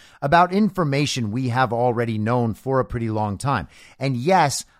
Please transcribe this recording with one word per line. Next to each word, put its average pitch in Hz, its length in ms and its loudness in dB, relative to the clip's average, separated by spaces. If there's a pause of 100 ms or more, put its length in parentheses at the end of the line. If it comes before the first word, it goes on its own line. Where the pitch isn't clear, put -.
(220)
about 170 300 4
information 147 800 0
we 127 180 -2
have 120 220 0
already 117 460 0
known 113 380 0
for 131 240 -2
a 123 60 0
pretty 117 240 -6
long 107 280 -2
time. 123 300 -2 (320)
And 131 180 -2
yes, 151 480 2 (140)